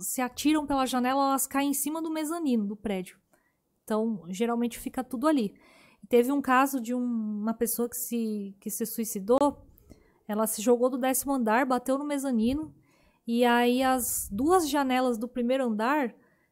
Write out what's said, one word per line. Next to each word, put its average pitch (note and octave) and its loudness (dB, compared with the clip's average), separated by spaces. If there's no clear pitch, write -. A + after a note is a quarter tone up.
se - -6
atiram C#4+ 0
pela C4+ 0
janela, C4 0
elas C4+ 0
caem C#4 0
em C#4 0
cima D4+ -4
do D#4+ -4
mezanino D#4 0
do G#3+ -6
prédio. F#3+ -6
Então, A3 -2
geralmente A#3 -2
fica - -8
tudo B3+ -6
ali. C4+ 2
Teve A#3+ 6
um C#4+ 0
caso C4+ 2
de A#3 -4
um, B3 -2
uma A3 -2
pessoa A#3 -2
que - -12
se, G#3+ -4
que A3 -8
se A3 -4
suicidou, A#3 0
ela G#3+ 0
se A3 -6
jogou A#3+ 4
do B3+ -2
décimo C4 0
andar, B3 2
bateu B3+ 0
no D4 -6
mezanino, C4+ -2
e A#3 2
aí A#3+ 4
as C4 -2
duas D#4 2
janelas B3+ 0
do A#3+ -6
primeiro B3+ 0
andar A#3 0